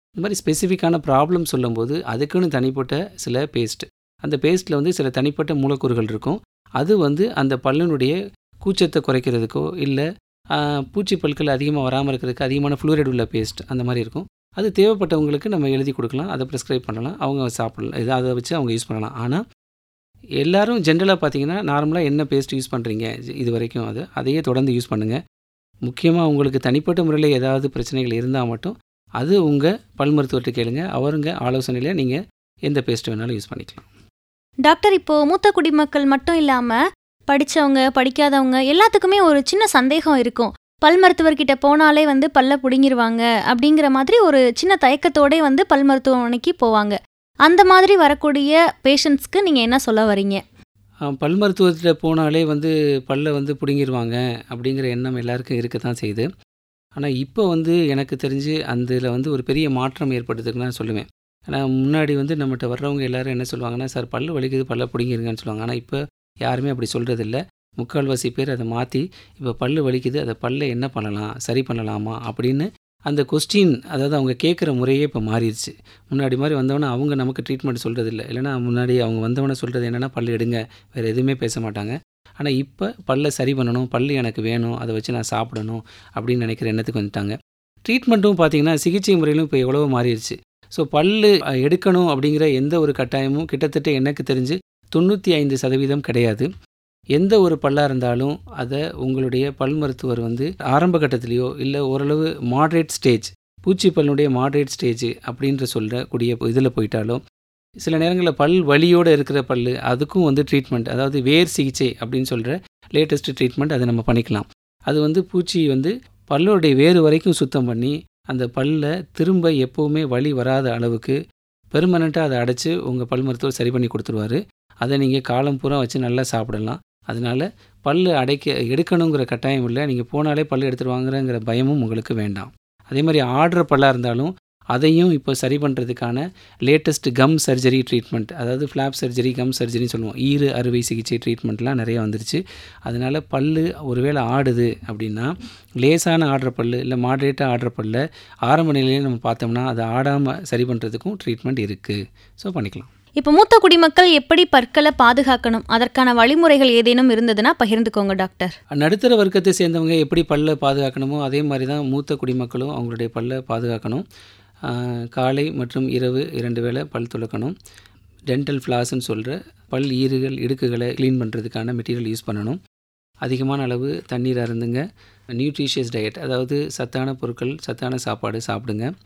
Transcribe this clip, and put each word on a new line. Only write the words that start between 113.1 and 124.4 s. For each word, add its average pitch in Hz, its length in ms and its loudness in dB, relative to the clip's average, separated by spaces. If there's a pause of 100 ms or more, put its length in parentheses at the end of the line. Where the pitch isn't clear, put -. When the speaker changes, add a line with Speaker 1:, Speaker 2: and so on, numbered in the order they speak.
Speaker 1:
treatment, 139 340 -2
அதை 123 120 0
நம்ம 117 220 0
பண்ணிக்கலாம். 113 380 0 (380)
அது 151 180 0
வந்து 160 220 2
பூச்சி 175 440 -2
வந்து 147 340 0 (280)
பல்லுடைய 160 460 4
வேர் 165 260 6
வரைக்கும் 160 320 4
சுத்தம் 131 320 -2
பண்ணி, 123 380 -4 (240)
அந்த 127 200 -4
பல்ல 147 640 -2
திரும்ப 170 380 2
எப்பவுமே 151 580 0
வலி 131 260 0
வராத 131 400 0
அளவுக்கு 117 520 -2 (460)
பெர்மனெண்ட்டா 165 460 2
அதை 147 200 0
அடைச்சு 123 400 -2
உங்க 127 280 -4
பல் 127 160 -2
மருத்துவர் 131 340 -2
சரி 120 160 -2
பண்ணி 123 160 0
கொடுத்துருவாரு. 113 580 -4 (300)